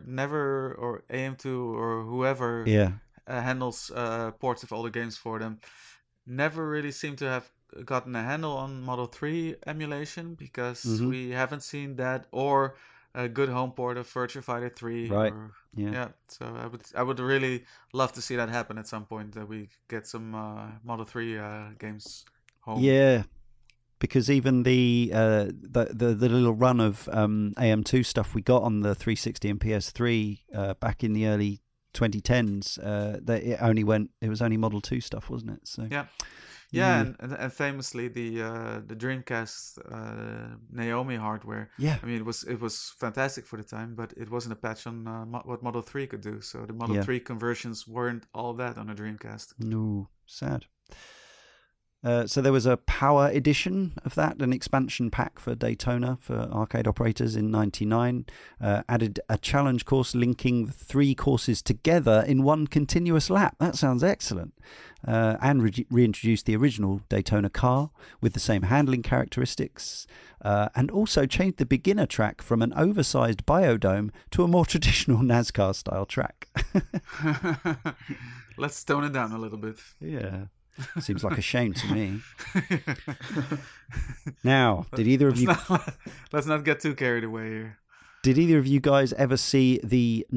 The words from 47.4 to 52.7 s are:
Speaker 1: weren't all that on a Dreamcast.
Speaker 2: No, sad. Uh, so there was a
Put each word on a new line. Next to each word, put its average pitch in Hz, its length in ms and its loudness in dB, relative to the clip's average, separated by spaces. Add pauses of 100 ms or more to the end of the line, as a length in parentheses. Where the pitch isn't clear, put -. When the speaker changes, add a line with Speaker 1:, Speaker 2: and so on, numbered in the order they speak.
Speaker 1:
weren't 120 460 -6
all 120 180 -8
that 120 240 -8
on 107 140 -10
a 104 40 -10
Dreamcast. 107 640 -12
Speaker 2:
No, 110 520 -2 (160)
sad. - 400 -6 (1400)
Uh, 120 240 2
so 143 120 0
there 135 120 6
was 127 120 4
a 127 120 6